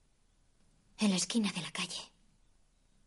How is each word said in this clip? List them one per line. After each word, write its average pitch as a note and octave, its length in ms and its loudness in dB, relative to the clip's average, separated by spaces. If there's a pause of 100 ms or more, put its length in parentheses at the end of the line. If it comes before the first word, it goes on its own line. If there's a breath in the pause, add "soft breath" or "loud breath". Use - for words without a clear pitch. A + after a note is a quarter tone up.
(1000)
En G#3+ 120 4
la F#3 60 4
esquina G3+ 360 2
de E3 100 -6
la - 80 -10
calle. - 320 -6 (1040)